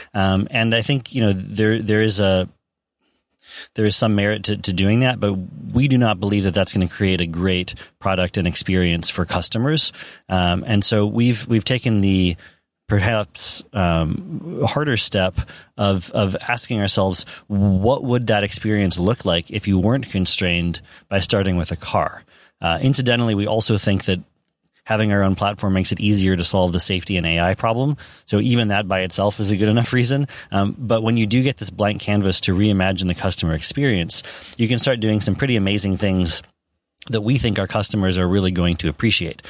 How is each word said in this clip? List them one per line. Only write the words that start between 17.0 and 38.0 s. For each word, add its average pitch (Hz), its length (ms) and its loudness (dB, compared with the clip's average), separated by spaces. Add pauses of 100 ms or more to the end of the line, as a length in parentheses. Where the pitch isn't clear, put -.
what 101 560 2
would 123 240 0
that 104 160 2
experience 101 560 0
look 101 260 0
like 85 240 0
if 104 180 -8
you 95 120 2
weren't 117 300 0
constrained 87 720 -2 (280)
by 98 100 0
starting 95 380 0
with 82 140 -2
a 87 40 -6
car? - 480 -4 (380)
Uh, 82 180 -2
incidentally, 120 540 2
we 101 140 0
also 110 320 0
think 98 260 0
that 92 140 0 (640)
having 107 280 0
our 101 120 2
own 95 100 2
platform 101 400 -2
makes 92 180 2
it 90 80 -2
easier 95 360 2
to 87 80 0
solve 90 300 2
the 90 60 0
safety 92 380 -2
and 85 80 0
A 82 140 0
I 92 160 2
problem. 127 420 0 (300)
So 104 120 0
even 120 280 2
that 101 200 -2
by 95 120 0
itself 98 400 -2
is 101 100 -2
a 104 80 2
good 107 100 2
enough 113 240 2
reason. 127 360 0 (240)
Um, 98 260 0
but 113 240 0
when 113 160 2
you 110 80 2
do 120 160 2
get 131 160 0
this 92 140 -8
blank 101 300 -2
canvas 101 400 0
to 98 120 0
reimagine 95 540 2
the 87 80 0
customer 87 400 -2
experience, 95 640 -2 (380)
you 117 80 2
can 120 100 2
start 127 220 0
doing 107 220 2
some 98 120 0
pretty 127 220 0
amazing 98 420 0
things 92 460 0 (640)
that 113 120 -2
we 127 160 0
think 113 220 0
our 95 80 -2
customers 98 500 0